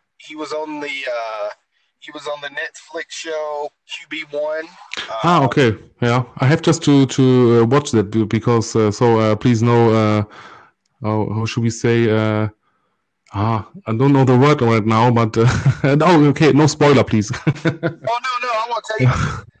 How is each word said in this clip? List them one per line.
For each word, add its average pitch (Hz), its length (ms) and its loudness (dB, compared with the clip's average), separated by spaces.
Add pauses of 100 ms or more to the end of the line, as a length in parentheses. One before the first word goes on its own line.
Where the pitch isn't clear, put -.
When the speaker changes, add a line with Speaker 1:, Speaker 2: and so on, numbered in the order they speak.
(180)
Speaker 1:
he - 180 -20
was 151 180 -10
on 151 260 -10
the, 143 120 -10 (220)
uh, 110 360 -8 (500)
he 151 140 -20
was 147 140 -14
on 147 140 -10
the 143 80 -12
Netflix 156 640 -14
show 151 580 -10 (180)
Q - 220 -16
B 156 220 -12
one. 151 340 -6 (440)
Speaker 2:
Ah, 151 320 2
Speaker 1:
Uh, 135 40 2
Speaker 2:
okay. 123 300 2 (260)
Yeah, 123 220 0 (140)
I 131 80 0
have 165 160 2
just 165 220 0
to, 139 240 4
to, 127 540 4
uh, 117 40 4
watch 143 260 0
that 104 200 0
be-, 110 140 0
because, 110 500 -2
uh, 107 160 2
so, 117 280 2
uh, 107 160 2
please 117 280 0
know, 117 300 4
uh, 107 300 2 (800)
how, 107 320 -4
how 110 120 -4
should 117 180 -6
we 117 60 -2
say, 117 400 0
uh, 107 400 0 (840)
ah, 107 340 -4 (200)
I 113 80 -4
don't 135 180 2
know 135 120 4
the 127 120 4
word 143 240 4
right 113 240 2
now, 113 260 2
but, 113 260 0
uh, 113 80 4 (380)
<laughs> - 0 - (180)
oh, 160 260 4
okay, 143 240 2
no 147 160 4
spoiler, 143 380 2
please. 107 260 -2
<laughs> - 140 -10 (200)
Speaker 1:
Oh, 151 60 0
no, 240 760 -6
no, - 40 -6
I 220 180 -4
won't 226 160 -6
tell 214 140 -8
you. - 440 -2
Speaker 2:
<laughs> - 0 - (180)